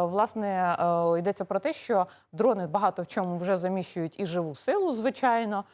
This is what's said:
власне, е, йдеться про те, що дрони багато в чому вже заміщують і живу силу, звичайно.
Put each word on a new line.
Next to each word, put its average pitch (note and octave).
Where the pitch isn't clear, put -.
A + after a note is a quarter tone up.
власне, F#3+
е, E3+
йдеться F#3+
про G3
те, D#4
що F#3+
дрони G3+
багато F#3
в E3+
чому F3+
вже F#3
заміщують F3+
і G3
живу E3
силу, E4
звичайно. A3